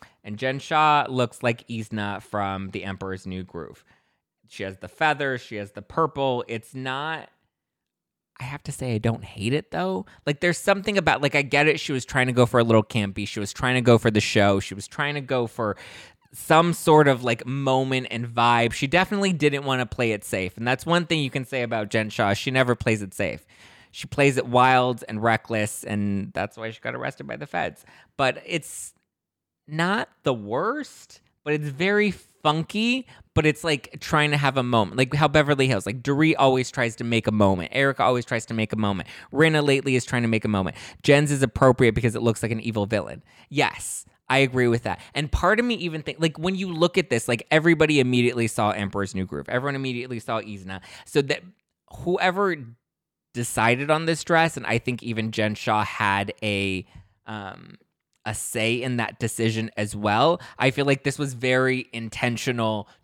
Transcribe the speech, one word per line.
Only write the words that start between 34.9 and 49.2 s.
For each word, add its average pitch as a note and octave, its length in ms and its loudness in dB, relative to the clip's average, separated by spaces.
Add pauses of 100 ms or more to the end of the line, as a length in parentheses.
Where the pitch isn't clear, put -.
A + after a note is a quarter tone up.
Like B2+ 180 0
how D3 140 4
Beverly C#3 400 4
Hills, G2+ 180 0
like, A#2 160 -6
Dorit D3 360 2
always C3 320 4
tries A#2 260 -2
to - 80 -8
make A#2 220 2
a G#2+ 60 2
moment. G2 400 4
Erica C#3 300 2
always A#2+ 220 2
tries A#2 220 -4
to B2+ 80 -8
make A2 180 -2
a A2+ 40 -4
moment. G2+ 320 -2 (240)
Rinna D3+ 320 4
lately C#3 320 2
is A#2 80 0
trying B2 180 -2
to A#2 60 2
make A2 160 0
a A#2 40 0
moment. F#2+ 280 0 (260)
Jen's C#3+ 280 6
is C#3 120 2
appropriate B2 520 4
because A#2 220 0
it A2+ 60 -4
looks A2+ 200 0
like A2+ 100 -4
an A2+ 80 -4
evil G#2+ 260 -4
villain. F#2+ 360 -4 (260)
Yes, - 580 -4 (220)
I C3 100 2
agree B2+ 300 4
with A#2 160 2
that. F#2 160 -4 (140)
And C#3+ 160 -4
part G#3+ 300 2
of A#3+ 60 0
me A#3+ 100 -2
even D#3+ 260 -8
think, - 180 -12
like, D#3+ 180 -2
when F3+ 160 -2
you F#3 180 -6
look E3+ 240 2
at F3+ 140 0
this, A#2 180 -2
like, A#2+ 220 -2
everybody D#3 500 4
immediately B2 460 2
saw G#2+ 240 0
Emperor's G2 440 -4
New F#2+ 120 -2